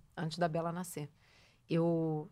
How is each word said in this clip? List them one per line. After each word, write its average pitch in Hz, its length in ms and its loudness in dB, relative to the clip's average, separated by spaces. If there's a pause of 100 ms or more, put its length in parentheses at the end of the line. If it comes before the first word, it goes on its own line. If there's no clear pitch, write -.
(160)
antes 160 220 -4
da 175 100 4
Bela 165 240 -2
nascer. 170 380 -6 (600)
Eu, 165 640 2